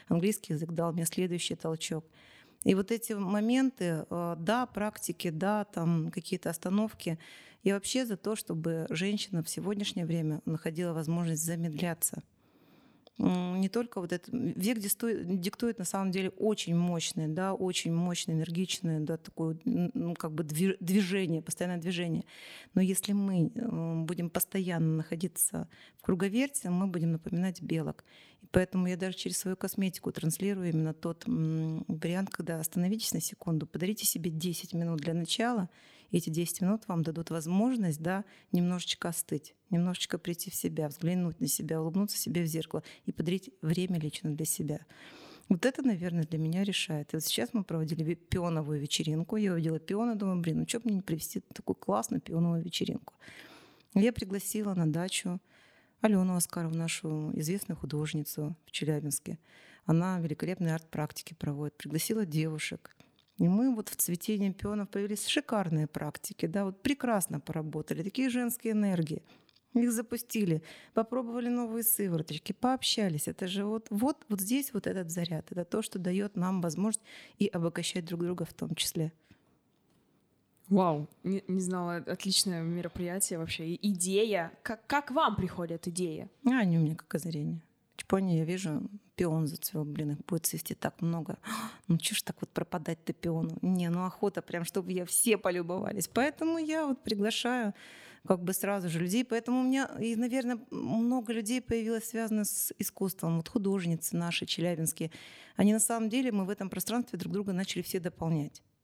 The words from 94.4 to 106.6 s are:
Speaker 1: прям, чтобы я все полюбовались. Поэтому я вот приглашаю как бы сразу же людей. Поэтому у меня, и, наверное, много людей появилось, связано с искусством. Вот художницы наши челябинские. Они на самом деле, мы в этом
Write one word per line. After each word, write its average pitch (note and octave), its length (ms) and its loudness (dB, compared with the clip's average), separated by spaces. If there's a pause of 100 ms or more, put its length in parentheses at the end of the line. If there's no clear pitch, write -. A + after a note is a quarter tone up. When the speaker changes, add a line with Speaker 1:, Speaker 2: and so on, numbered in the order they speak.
Speaker 1:
прям, E3+ 220 -4
чтобы F3+ 280 -2
я F3+ 120 -2
все G#3 320 4
полюбовались. F3+ 720 -2
Поэтому D#4 500 2
я D#4 280 0
вот C4+ 160 -2
приглашаю A3 720 0 (520)
как F3+ 180 4
бы F3+ 80 0
сразу G3 360 0
же D#3+ 120 0
людей. F#3+ 240 2
Поэтому B3 360 0
у B3+ 40 4
меня, C4 220 4 (140)
и, A3+ 160 0
наверное, A#3+ 420 0 (120)
много A#3 600 0
людей A3+ 280 0
появилось, A3+ 440 -2
связано G#3+ 400 0
с - 340 -2
искусством. F3 600 0
Вот D#3+ 100 -4
художницы F#3+ 680 -2
наши E3+ 300 -2
челябинские. E3 640 -2 (460)
Они G3+ 160 6
на A3 80 4
самом A3+ 280 2
деле, B3+ 220 2
мы G3+ 140 2
в F3+ 60 -4
этом G3+ 200 -4